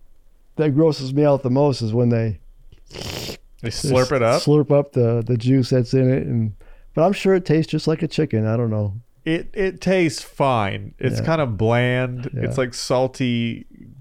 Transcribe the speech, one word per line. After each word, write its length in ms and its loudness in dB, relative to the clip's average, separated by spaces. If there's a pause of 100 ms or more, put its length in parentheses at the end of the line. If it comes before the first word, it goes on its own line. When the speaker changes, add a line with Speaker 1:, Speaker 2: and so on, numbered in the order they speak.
(540)
Speaker 1:
that 160 0
grosses 420 2
me 140 2
out 160 2
the 80 -2
most 320 2
is 100 -2
when 160 2
they 300 0 (1200)
Speaker 2:
They 80 -6
slurp 480 0
it 60 2
up? 180 2
Speaker 1:
slurp 300 2
up 220 2
the, 340 2
the 100 0
juice 320 2
that's 240 2
in 180 4
it. 160 0
And, 280 -2 (400)
but 100 2
I'm 80 4
sure 220 2
it 100 0
tastes 260 2
just 160 -2
like 160 0
a 60 -4
chicken. 380 -2
I 100 0
don't 140 -2
know. 240 -2 (320)
Speaker 2:
It, 280 -4
it 260 -4
tastes 420 0
fine. 760 -2
It's 200 -2
Speaker 1:
Yeah. 80 -2
Speaker 2:
kind 140 0
of 180 -2
bland. 720 0
Speaker 1:
Yeah. 120 -4
Speaker 2:
It's 120 -4
like 160 -2
salty 920 -2 (340)